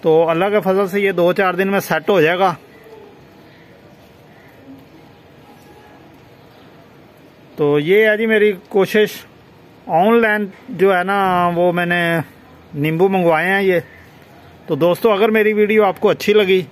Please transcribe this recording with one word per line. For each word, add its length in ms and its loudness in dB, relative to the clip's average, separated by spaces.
तो 220 2
अल्लाह 260 -2
के 100 0
फजल 280 -2
से 120 -4
ये 120 0
दो 220 0
चार 220 -2
दिन 120 -2
में 120 -2
set 300 -4
हो 100 2
जाएगा। 360 0
तो 200 0
ये 300 2
है 100 0
जी 80 -2
मेरी 260 2
कोशिश। 540 -2
Online 640 0
जो 200 0
है 120 0
ना 460 0
वो 220 0
मैंने 280 -2
नींबू 320 0
मंगवाए 380 0
हैं 160 0
ये। 180 0
तो 100 -4
दोस्तों, 340 2
अगर 180 2
मेरी 220 2
वीडियो 320 2
आपको 240 0
अच्छी 240 0
लगी 400 2